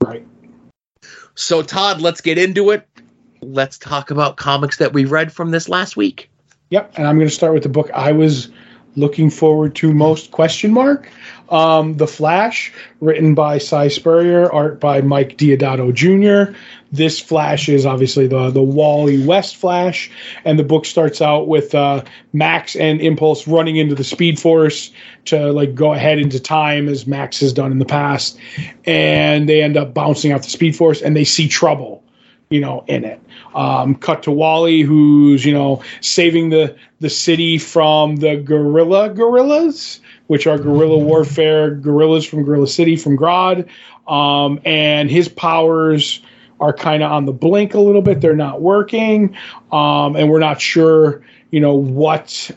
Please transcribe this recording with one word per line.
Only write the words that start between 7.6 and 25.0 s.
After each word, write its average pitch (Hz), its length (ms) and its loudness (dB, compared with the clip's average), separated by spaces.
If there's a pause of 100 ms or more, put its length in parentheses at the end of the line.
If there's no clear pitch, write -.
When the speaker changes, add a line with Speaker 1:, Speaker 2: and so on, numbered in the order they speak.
Speaker 1:
the 147 60 -4
book 147 220 -2
I 139 200 -2
was 151 380 0 (460)
looking 147 360 0
forward 156 420 0
to 160 180 0
most, 156 380 0
question 160 420 0
mark. 269 380 0 (400)
Um, 160 460 2
The 151 100 0
Flash, 175 640 -2 (300)
written 156 320 2
by 147 240 2
Cy 143 300 0
Spurrier, 170 680 2
art 151 260 -2
by 139 220 0
Mike 139 360 0
Deodato 131 540 2
Junior. 196 640 2 (380)
This 156 280 -2
Flash 151 500 -2
is 139 180 2
obviously 131 400 0
the, 127 240 -2
the 135 100 0
Wally 143 640 2
West 185 300 0
Flash, 180 560 -4 (340)
and 156 140 2
the 151 40 2
book 156 220 0
starts 156 380 -2
out 151 240 0
with, 151 260 0
uh, 139 300 0 (300)
Max 160 420 -2
and 156 260 0
Impulse 156 460 0
running 160 300 0
into 151 180 0
the 135 80 -4
Speed 165 360 -2
Force 160 520 0 (340)